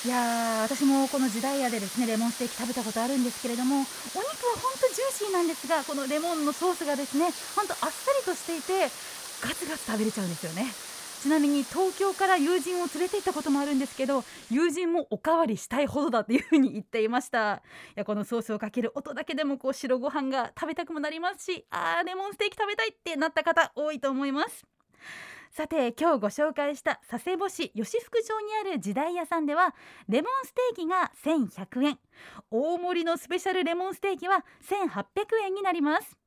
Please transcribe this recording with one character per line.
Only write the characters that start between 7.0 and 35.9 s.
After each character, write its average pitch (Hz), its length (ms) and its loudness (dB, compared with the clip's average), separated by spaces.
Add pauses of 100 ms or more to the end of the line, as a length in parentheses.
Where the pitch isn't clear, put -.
す 269 100 -4
ね、 330 140 4 (240)
ほ 415 80 2
ん 392 60 -2
と - 120 -2
あ 254 60 0
っ 311 60 0
さ - 260 -2
り 508 60 -2
と 359 100 0
し - 100 -8
て 339 140 -4
い 269 40 -6
て、 370 280 2 (500)
ガ 240 140 -4
ツ - 100 -6
ガ 302 140 -6
ツ - 80 -8
食 214 140 -2
べ 220 60 2
れ 214 40 2
ち - 80 -6
ゃ 196 60 -2
う - 20 -2
ん 175 40 -4
で 170 40 -4
す 156 100 -8
よ 160 80 -6
ね。 202 140 -2 (560)
ち 277 60 0
な 311 100 6
み 294 80 6
に 285 160 4
東 370 340 0
京 392 180 2
か 381 120 2
ら 370 100 6
友 339 220 4
人 349 240 0
を 349 100 -2
連 330 120 0
れ 370 40 -2
て 415 100 0
行 - 20 0
っ - 20 -14
た 370 100 2
こ 285 120 -2
と 285 80 2
も 277 80 4
あ 285 40 0
る 285 120 2
ん - 20 4
で 277 80 2
す - 80 -12
け 262 120 0
ど、 269 180 0 (260)
友 311 200 4
人 339 220 0
も 339 180 0
お 202 80 -2
か 320 180 2
わ 330 100 4
り 214 100 0
し - 120 -12
た 247 120 0
い 285 60 4
ほ 294 160 0
ど 294 80 2
だ 226 100 2
っ 208 60 -4
て 226 80 2
い 285 60 6
う - 20 -12
ふ - 120 2
う 302 40 8
に 262 140 6
言 208 100 -6
っ - 20 -14
て 226 200 -2
い 220 40 2
ま 247 120 2
し - 100 -12
た。 214 320 0 (280)
い - 40 -20
や、 202 100 -6
こ 208 120 -2
の 208 80 -2
ソ 233 160 -2
ー - 20 -8
ス 226 100 -6
を 208 60 -2
か 214 140 -6
け 247 100 0
る 233 140 0
音 285 180 -8
だ 311 100 -4
け 311 120 -4
で 302 80 0
も 277 120 0
こ 262 120 -4
う 269 40 0
白 254 280 0
ご 277 100 -2
飯 269 200 -2
が 262 280 -2
食 339 80 -2
べ 320 80 -4
た 349 100 -4
く 339 80 -10
も 311 60 -6
な 294 100 -2
り 320 120 -6
ま 359 180 -2
す - 60 -16
し、 370 260 -6
あ 330 320 0
ー、 - 20 0
レ 370 120 -4
モ 392 100 -6
ン 403 60 -8
ス - 60 -14
テ 415 80 0
ー 403 40 0
キ - 60 -18
食 427 100 0
べ 415 80 -2
た 440 80 -2
い 440 80 0
っ - 140 -20
て 339 100 -4
な 302 140 0
っ 320 40 -4
た 311 120 0
方 330 320 4
多 302 160 -2
い 285 80 -6
と 277 100 -2
思 269 160 -2
い 269 60 -2
ま 320 160 0
す。 - 180 -16 (840)
さ 311 160 -4
て、 254 240 2
今 330 220 2
日 247 40 2
ご 202 100 0
紹 294 260 0
介 285 220 0
し - 60 -18
た 294 160 0 (120)
佐 - 120 -6
世 370 140 -2
保 370 140 -2
市 - 260 -6
吉 233 240 -2
福 466 240 -2
町 440 160 -4
に 427 180 -6
あ 381 140 -4
る 247 80 -2
時 196 140 -4
代 311 200 -2
屋 349 120 -4
さ 339 120 0
ん 311 60 0
で 294 100 0
は、 339 200 4 (340)
レ 240 140 2
モ 440 60 -2 (140)
ン - 40 -8
ス - 80 -20
テ 494 60 0 (120)
ー - 40 -8
キ 349 100 -4
が 359 260 0 (100)
千 294 240 2
百 220 380 -4
円、 294 140 2 (520)
大 302 280 0
盛 349 220 0
り 330 40 -2
の 339 140 0
ス - 100 -14
ペ 349 100 0
シ 381 120 0
ャ - 20 0
ル 359 100 2
レ 330 120 0
モ 370 160 -2
ン - 40 -6
ス - 60 -12
テ 392 120 0
ー 320 40 -2
キ 349 120 -6
は 381 180 2 (160)
千 381 260 -2
八 - 260 -6
百 427 220 0
円 392 160 0
に 403 100 -4
な 381 80 2
り 339 120 0
ま 302 180 2